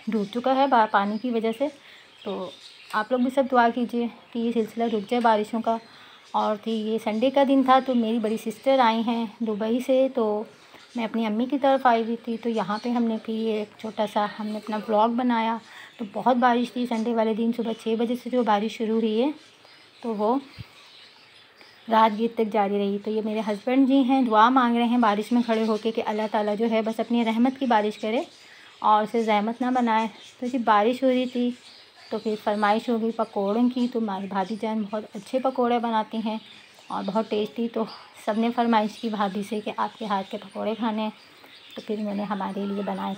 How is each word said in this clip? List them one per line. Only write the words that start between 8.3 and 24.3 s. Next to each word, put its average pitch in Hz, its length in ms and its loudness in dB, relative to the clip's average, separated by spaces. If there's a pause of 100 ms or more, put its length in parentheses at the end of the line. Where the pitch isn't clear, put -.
सिस्टर 262 420 0
आई 226 200 2
हैं 226 300 -2 (100)
दुबई 220 400 -2
से, 262 260 2
तो 220 380 -2 (480)
मैं 240 100 -4
अपनी 226 200 -2
अम्मी 220 220 -2
की 285 120 -2
तरफ 269 280 4
आई 226 180 4
हुई 226 140 -4
थी। 233 180 -6
तो 220 140 -6
यहाँ 208 280 -2
पे 247 120 -4
हमने 233 280 0
फिर 220 180 -6
ये 220 240 -2
एक 208 80 -8 (120)
छोटा 220 280 -4
सा 208 200 0
हमने 214 280 -8
अपना 214 220 -8
vlog 220 380 2
बनाया। 233 420 0 (400)
तो 240 60 -8 (100)
बहुत 240 240 2
बारिश 240 380 2
थी 247 100 -2
Sunday 226 280 -2
वाले 220 200 0
दिन, 233 180 0
सुबह 226 220 -4
छः 220 220 -4
बजे 233 200 0
से 240 140 -10
जो 247 140 2
बारिश 214 340 0
शुरू 220 180 -2
हुई 220 220 0
है 277 140 2 (720)
तो 233 120 -6
वो 214 200 0 (1500)
रात 220 240 6
गीत 226 240 -2
तक 220 140 0
जारी 202 280 0
रही। 202 200 0
तो 208 120 -8
ये 214 120 -2
मेरे 214 200 -4
husband 247 460 2
जी 277 140 6
हैं, 262 220 2
दुआ 220 260 6